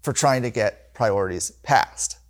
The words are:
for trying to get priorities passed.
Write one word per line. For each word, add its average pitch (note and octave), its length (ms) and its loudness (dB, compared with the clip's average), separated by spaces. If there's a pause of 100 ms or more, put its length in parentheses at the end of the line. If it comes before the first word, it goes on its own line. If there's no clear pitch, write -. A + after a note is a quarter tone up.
for C#3+ 100 -4
trying C3 300 2
to A#2+ 80 -4
get - 440 -4
priorities G2 560 -2 (120)
passed. - 560 0 (120)